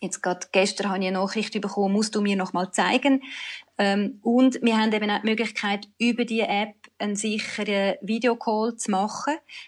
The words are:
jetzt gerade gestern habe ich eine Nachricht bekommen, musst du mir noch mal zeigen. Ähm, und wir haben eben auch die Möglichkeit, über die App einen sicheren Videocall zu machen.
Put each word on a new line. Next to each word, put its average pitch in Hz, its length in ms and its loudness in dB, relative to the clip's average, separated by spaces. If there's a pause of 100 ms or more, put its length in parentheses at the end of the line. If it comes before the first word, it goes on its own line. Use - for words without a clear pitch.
jetzt - 200 -8
gerade 180 300 -4
gestern 202 380 2
habe 190 100 -2
ich 190 80 -2
eine 190 100 -2
Nachricht 202 420 -2
bekommen, 202 340 0
musst 214 220 0
du 214 60 0
mir 202 140 2
noch 185 180 -2
mal 185 180 -2
zeigen. 262 520 2 (540)
Ähm, 202 440 0
und 247 400 4
wir 226 160 4
haben 220 160 2
eben 214 160 0
auch 208 120 0
die 214 60 -2
Möglichkeit, 214 600 -2 (100)
über 240 280 2
die 226 160 -2
App 208 340 -2 (220)
einen 208 200 -2
sicheren 202 840 0
Videocall 226 760 0
zu - 140 -8
machen. 208 440 0 (320)